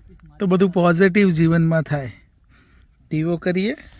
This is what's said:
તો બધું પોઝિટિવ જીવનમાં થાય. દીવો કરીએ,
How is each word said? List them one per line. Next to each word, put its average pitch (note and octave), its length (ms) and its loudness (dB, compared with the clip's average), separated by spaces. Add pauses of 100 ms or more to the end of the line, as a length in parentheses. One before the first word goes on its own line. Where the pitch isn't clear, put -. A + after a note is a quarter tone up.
(400)
તો G3+ 80 -2
બધું F#3 220 2
પોઝિટિવ F3+ 600 2
જીવનમાં E3 540 0
થાય. C3+ 280 -6 (1000)
દીવો D#3+ 260 -2
કરીએ, F#3 380 -4 (240)